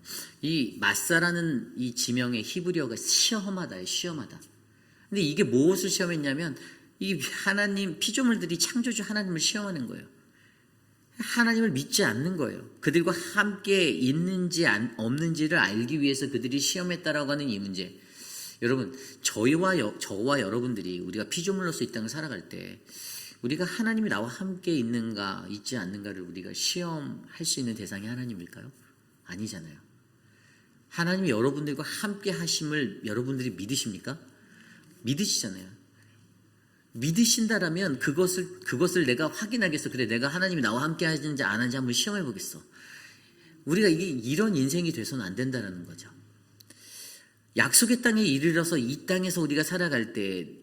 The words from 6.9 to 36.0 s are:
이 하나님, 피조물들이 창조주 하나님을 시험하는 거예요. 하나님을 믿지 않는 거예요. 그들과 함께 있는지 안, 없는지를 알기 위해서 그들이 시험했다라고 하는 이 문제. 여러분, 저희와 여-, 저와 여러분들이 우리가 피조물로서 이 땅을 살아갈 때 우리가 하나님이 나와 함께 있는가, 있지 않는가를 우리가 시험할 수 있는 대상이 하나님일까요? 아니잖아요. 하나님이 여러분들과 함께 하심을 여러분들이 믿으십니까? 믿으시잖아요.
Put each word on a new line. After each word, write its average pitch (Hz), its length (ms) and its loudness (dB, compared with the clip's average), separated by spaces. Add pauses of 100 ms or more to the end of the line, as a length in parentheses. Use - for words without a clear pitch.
이 190 180 0 (260)
하나님, 196 560 0
피조물들이 202 600 2
창조주 233 440 0
하나님을 190 360 -2
시험하는 185 480 -2
거예요. - 180 -10 (1120)
하나님을 226 540 4
믿지 143 320 2
않는 143 320 2
거예요. 104 340 -4 (120)
그들과 165 320 4 (200)
함께 196 560 4
있는지 165 760 2
안, 110 320 2
없는지를 151 600 0
알기 120 440 0
위해서 139 280 2
그들이 127 300 -2
시험했다라고 160 720 -2
하는 143 180 -2
이 101 100 -2
문제. 95 380 -6 (640)
여러분, 120 360 0 (240)
저희와 165 580 4
여-, 107 200 -2
저와 120 400 0
여러분들이 101 600 -2
우리가 90 300 -4
피조물로서 180 540 -2
이 - 80 -4
땅을 110 180 -6
살아갈 139 400 -8
때 92 320 -14 (600)
우리가 156 240 0
하나님이 220 440 0
나와 196 180 0
함께 180 480 -2
있는가, 110 760 -2
있지 104 280 -6
않는가를 98 440 -6
우리가 90 320 -10
시험할 160 920 -4
수 - 140 0
있는 117 160 -2
대상이 104 320 -8
하나님일까요? 117 640 -10 (540)
아니잖아요. 90 520 -10 (1120)
하나님이 180 400 0
여러분들과 139 540 0
함께 202 480 -4
하심을 151 760 -2
여러분들이 123 460 -2
믿으십니까? 101 680 -6 (840)
믿으시잖아요. 110 760 -2 (1160)